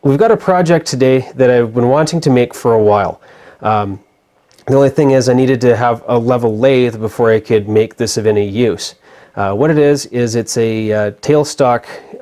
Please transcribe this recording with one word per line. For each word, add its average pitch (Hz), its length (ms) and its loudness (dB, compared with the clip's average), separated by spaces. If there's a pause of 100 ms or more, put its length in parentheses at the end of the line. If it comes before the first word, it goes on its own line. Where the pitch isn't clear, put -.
We've 139 160 0
got 226 120 4
a 220 60 4
project 175 500 0
today 131 500 0
that 127 140 2
I've 120 240 0
been 120 140 0
wanting 156 320 0
to 151 100 0
make 123 240 0
for 120 200 0
a 110 100 2
while. 101 380 0 (400)
Um, 104 420 -4 (600)
the 131 100 0
only 139 140 4
thing 139 220 0
is 127 180 2
I 123 40 2
needed 127 280 0
to 123 160 4
have 120 320 -2
a 120 100 0
level 117 380 0
lathe 123 420 0
before 113 320 -2
I 110 80 2
could 107 300 -2
make 107 260 -2
this 117 220 -4
of 110 100 -2
any 104 180 0
use. 104 500 -4 (420)
Uh, 101 160 -2
what 147 180 0
it 151 60 2
is, 143 300 2
is 120 280 -4
it's 117 220 -4
a, 110 340 -2
uh, 104 200 -2 (100)
tailstock, 143 640 0 (360)